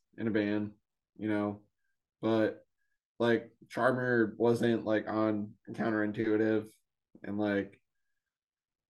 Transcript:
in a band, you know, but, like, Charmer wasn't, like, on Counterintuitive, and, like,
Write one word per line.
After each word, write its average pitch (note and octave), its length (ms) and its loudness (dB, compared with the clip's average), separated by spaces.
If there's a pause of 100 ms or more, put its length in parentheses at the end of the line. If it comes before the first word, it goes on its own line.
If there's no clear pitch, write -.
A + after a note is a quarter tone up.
(160)
in A2+ 120 -4
a - 20 -2
band, G#2 400 0 (460)
you G#2+ 120 -6
know, G#2 320 -2 (640)
but, A2 420 0 (540)
like, A#2 320 2 (180)
Charmer B2 720 2
wasn't, A#2 460 2
like, A2 240 0
on G#2+ 420 -2 (220)
Counterintuitive, G#2+ 920 0 (560)
and, G2+ 160 -8
like, G2+ 420 -2 (1080)